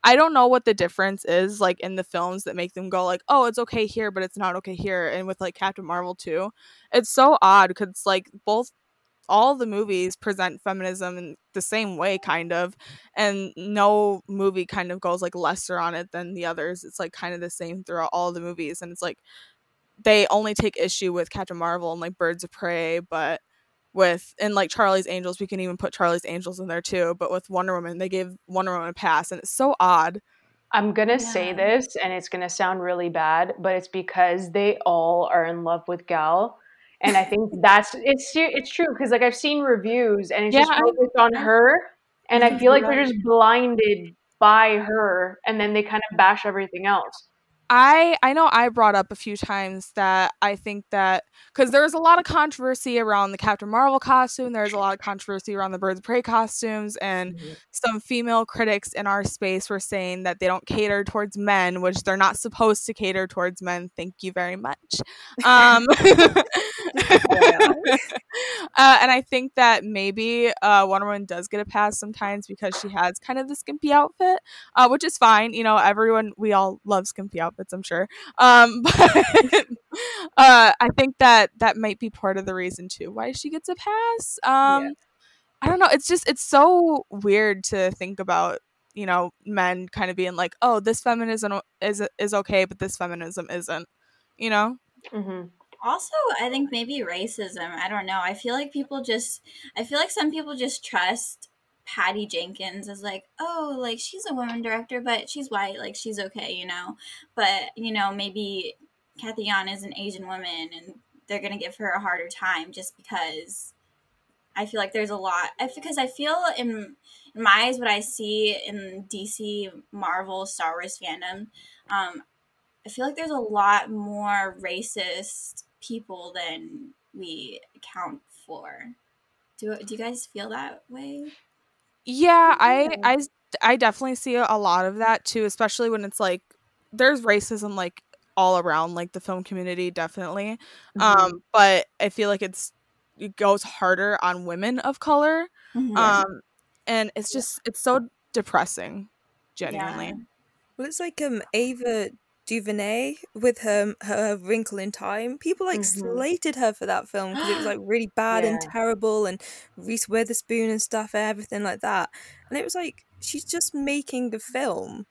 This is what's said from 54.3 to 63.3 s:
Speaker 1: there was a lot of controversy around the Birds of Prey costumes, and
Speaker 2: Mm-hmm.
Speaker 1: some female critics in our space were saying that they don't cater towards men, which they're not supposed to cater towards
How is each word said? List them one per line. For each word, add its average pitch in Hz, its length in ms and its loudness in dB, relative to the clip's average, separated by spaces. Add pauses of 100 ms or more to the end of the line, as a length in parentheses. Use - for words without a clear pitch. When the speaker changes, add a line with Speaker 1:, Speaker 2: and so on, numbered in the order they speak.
Speaker 1:
there 220 100 -2
was 208 100 -2
a 208 60 -4
lot 196 160 0
of 196 60 -12
controversy 196 560 -8
around 190 160 -4
the 185 80 -8
Birds 190 180 -2
of 190 60 -20
Prey 247 180 0
costumes, 220 760 -2
and 180 360 -6
Speaker 2:
Mm-hmm. 160 200 -14 (180)
Speaker 1:
some 226 280 -4
female 233 460 -2
critics 214 460 -4
in 208 160 -4
our 202 160 -2
space 190 440 -4
were 202 120 -6
saying 185 420 -6
that 180 160 -4
they 185 80 -2
don't 185 180 -2
cater 202 380 -2
towards 208 340 -6
men, 190 440 0
which 180 240 -2
they're 190 120 0
not 196 220 2
supposed 214 480 0
to 226 80 -8
cater 190 320 -4
towards 185 340 -6